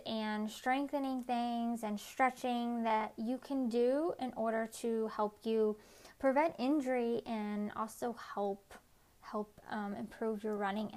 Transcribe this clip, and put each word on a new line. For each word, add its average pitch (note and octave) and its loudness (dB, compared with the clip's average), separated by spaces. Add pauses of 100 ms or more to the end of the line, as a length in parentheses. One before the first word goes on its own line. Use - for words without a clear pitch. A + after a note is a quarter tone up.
and G#3+ 0
strengthening C4+ 0
things A#3 0
and G#3 -2
stretching A#3+ 0
that A3 2
you A#3+ -2
can C4 0
do B3+ 4
in B3 -4
order A3+ 0 (120)
to A3+ 0
help G#3+ -2
you A3 4 (420)
prevent C#4+ 4
injury B3 2
and G#3 -2
also A#3 -4 (180)
help, G3+ -2 (480)
help, - -6 (100)
um, G3+ -4
improve A3 -4
your G#3+ 0
running G#3 -2